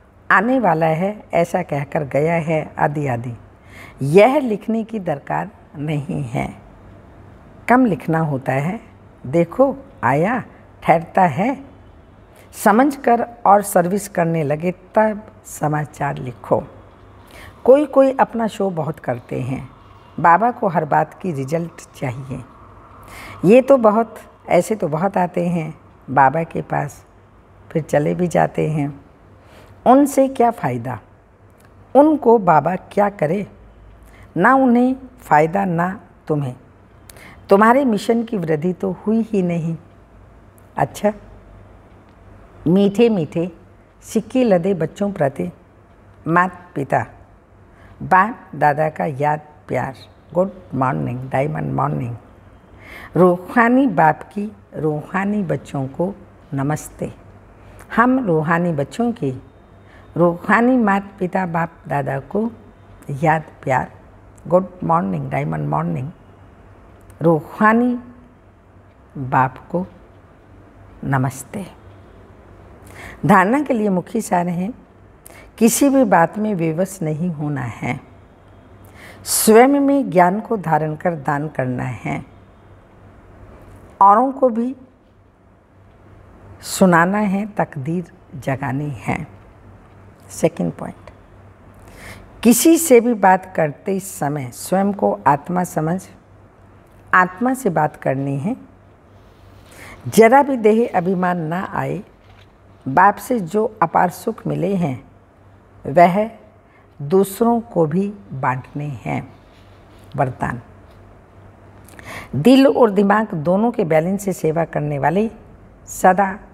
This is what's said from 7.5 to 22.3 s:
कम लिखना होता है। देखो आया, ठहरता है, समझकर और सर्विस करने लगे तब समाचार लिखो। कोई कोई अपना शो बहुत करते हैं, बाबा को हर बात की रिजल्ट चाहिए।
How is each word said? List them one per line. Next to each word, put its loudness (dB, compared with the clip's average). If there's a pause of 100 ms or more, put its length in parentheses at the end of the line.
कम 4
लिखना -2
होता -4
है। -4 (460)
देखो 0 (280)
आया, 0 (380)
ठहरता 0
है, -2 (1000)
समझकर 2 (240)
और 6
सर्विस -2
करने -2
लगे -4
तब -2 (180)
समाचार -6
लिखो। -6 (1000)
कोई 6
कोई 4
अपना -2
शो -4
बहुत -6
करते -8
हैं, -8 (500)
बाबा 4
को -2
हर -2
बात 0
की -8
रिजल्ट -8 (140)
चाहिए। -10 (1000)